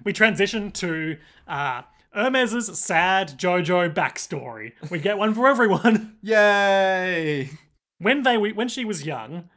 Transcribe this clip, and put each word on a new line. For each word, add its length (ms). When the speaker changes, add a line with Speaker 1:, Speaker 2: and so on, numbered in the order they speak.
Speaker 1:
We 80
transition 580
to, 340
uh, 340
Hermes's 640
sad 580
JoJo 560
backstory. 800
We 80
get 180
one 160
for 140
everyone. 720
<laughs> 40
Speaker 2:
Yay! 1300
Speaker 1:
When 240
they, 160
when 300
she 160
was 220
young, 500